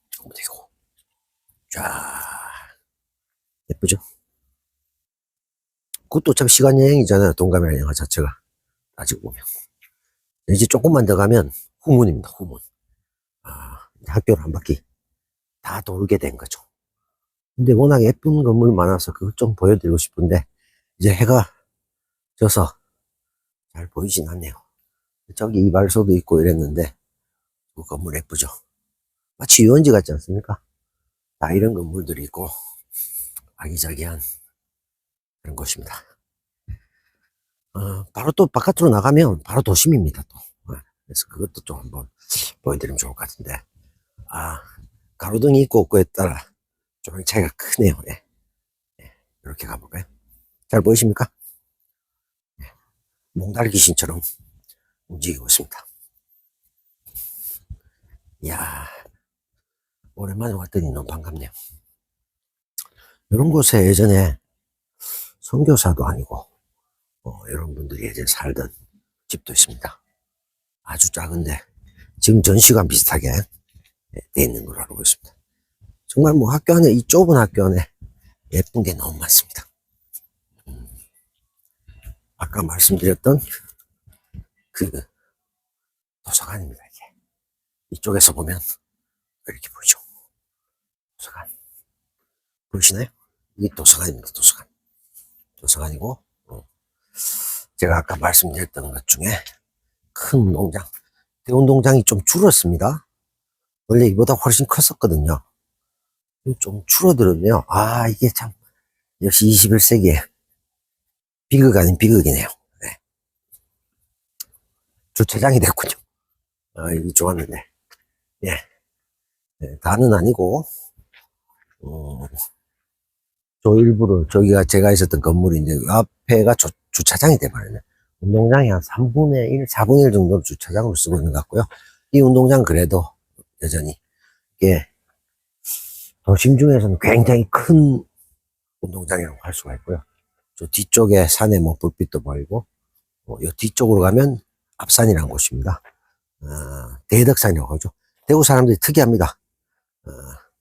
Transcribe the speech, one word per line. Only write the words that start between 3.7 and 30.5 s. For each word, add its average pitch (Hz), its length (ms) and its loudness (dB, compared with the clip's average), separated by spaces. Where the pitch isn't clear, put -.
그것도 - 280 -2
어차피 123 200 0
시간 135 280 4
여행이잖아요. 107 540 4
동감이라는 87 460 0
영화 73 140 -4
자체가. 73 500 -6
따지고 - 260 -10
보면. - 220 -16
이제 101 180 2
조금만 131 380 2
더 95 100 2
가면 98 360 2
후문입니다. 120 500 2
후문. 78 300 -16
아, - 460 -20
학교를 82 360 0
한 78 80 -8
바퀴 - 320 -8
다 - 200 -12
돌게 98 380 -2
된 64 180 -8
거죠. - 240 -18
근데 123 180 2
워낙 135 300 4
예쁜 151 400 2
건물이 117 320 4
많아서 90 380 0
그것 101 220 -10
좀 117 200 -2
보여드리고 92 420 2
싶은데 82 480 -2
이제 101 120 2
해가 110 400 2
져서 101 420 0
잘 85 140 -18
보이진 87 420 -8
않네요. 85 240 -12
저기 104 300 0
이발소도 98 520 2
있고 82 240 0
이랬는데 80 540 -2
그 78 100 -20
건물 76 340 -12
예쁘죠. 80 300 -8
마치 - 260 2
유원지 143 280 6
같지 98 200 2
않습니까? 95 500 -10